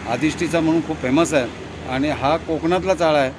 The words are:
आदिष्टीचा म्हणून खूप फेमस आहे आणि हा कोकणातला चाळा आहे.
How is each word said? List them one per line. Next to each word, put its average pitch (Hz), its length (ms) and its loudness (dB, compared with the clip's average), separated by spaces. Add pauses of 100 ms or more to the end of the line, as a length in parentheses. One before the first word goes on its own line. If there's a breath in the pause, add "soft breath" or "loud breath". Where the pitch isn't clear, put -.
(120)
आदिष्टीचा 156 480 0
म्हणून 160 260 2
खूप 156 100 -4
फेमस 151 380 2
आहे 127 120 2 (420)
आणि 131 200 -2
हा 135 280 0
कोकणातला 165 580 0
चाळा 156 240 2
आहे. 135 200 2